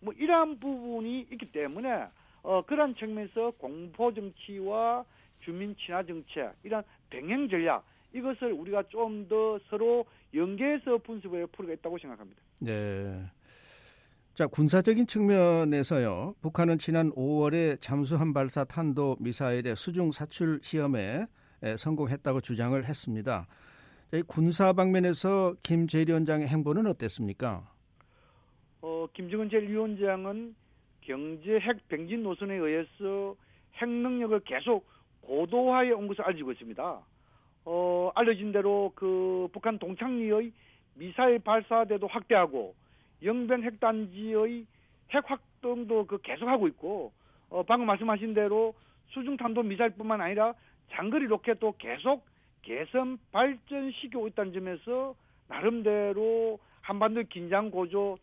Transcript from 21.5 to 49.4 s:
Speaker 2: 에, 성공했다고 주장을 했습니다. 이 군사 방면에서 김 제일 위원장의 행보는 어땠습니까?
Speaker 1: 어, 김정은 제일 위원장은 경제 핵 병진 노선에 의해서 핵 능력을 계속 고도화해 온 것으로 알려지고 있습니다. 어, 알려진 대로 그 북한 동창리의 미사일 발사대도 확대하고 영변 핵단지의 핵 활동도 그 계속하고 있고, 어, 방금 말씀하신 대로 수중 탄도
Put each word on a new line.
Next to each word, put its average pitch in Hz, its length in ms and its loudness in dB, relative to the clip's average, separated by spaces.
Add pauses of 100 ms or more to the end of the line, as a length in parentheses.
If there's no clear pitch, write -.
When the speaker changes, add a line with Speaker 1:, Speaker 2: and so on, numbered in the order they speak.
Speaker 2:
에, 110 140 -2
성공했다고 139 640 0
주장을 123 420 0
했습니다. 110 640 -4 (680)
이 170 80 0
군사 170 500 4
방면에서 185 880 4
김 165 240 4
제일 156 220 4
위원장의 156 400 2
행보는 156 380 2
어땠습니까? 110 840 -4 (1120)
Speaker 1:
어, 160 320 -6
김정은 202 380 -4
제일 214 180 2
위원장은 208 840 -2 (480)
경제 156 560 -2
핵 208 300 -2
병진 170 340 -6
노선에 196 320 -6
의해서 196 840 -4 (380)
핵 240 140 -4
능력을 240 520 0
계속 190 460 -2 (340)
고도화해 240 720 2
온 208 160 -2
것으로 202 180 -4
알려지고 151 260 -2
있습니다. 120 480 -8 (640)
어, 180 500 0
알려진 214 360 2
대로 202 440 2
그 185 580 0
북한 214 260 -2
동창리의 220 720 -2 (420)
미사일 240 440 2
발사대도 214 680 2
확대하고 160 680 2 (480)
영변 240 400 0
핵단지의 220 1040 0 (440)
핵 285 200 0
활동도 240 760 -2
그 196 160 -6
계속하고 196 460 0
있고, 156 440 -6 (380)
어, 175 120 -2
방금 233 240 4
말씀하신 214 480 0
대로 214 400 2 (360)
수중 269 260 -6
탄도 233 260 -2